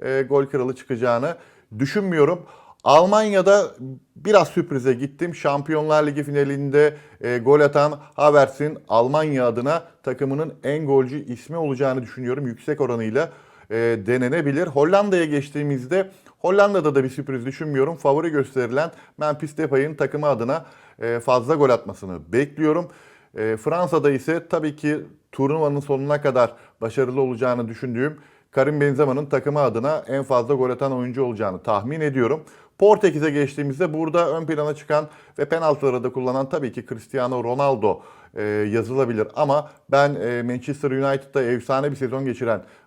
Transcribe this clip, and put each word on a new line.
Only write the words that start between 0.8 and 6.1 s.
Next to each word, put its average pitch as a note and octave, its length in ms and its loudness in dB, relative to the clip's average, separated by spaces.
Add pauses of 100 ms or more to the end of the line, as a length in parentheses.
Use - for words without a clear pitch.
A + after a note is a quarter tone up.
düşünmüyorum. E3+ 640 2 (420)
Almanya'da G3 800 6 (520)
biraz F#3 320 4
sürprize C3+ 460 0
gittim. C#3+ 420 -6
Şampiyonlar D3+ 720 0
Ligi D3 160 -4